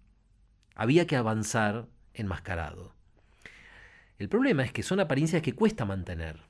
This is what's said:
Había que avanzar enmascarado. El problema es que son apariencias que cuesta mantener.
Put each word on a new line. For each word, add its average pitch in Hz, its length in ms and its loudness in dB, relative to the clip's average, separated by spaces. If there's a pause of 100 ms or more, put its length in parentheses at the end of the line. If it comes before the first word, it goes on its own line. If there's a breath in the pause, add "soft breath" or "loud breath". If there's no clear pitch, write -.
(760)
Había 151 320 4
que 160 100 0
avanzar 110 720 0 (240)
enmascarado. 85 840 -8 (1200 loud breath)
El 101 100 -6
problema 220 360 4
es - 80 -4
que - 100 -4
son 190 180 0
apariencias 165 420 2
que 151 120 -2
cuesta 214 300 2
mantener. 87 640 -6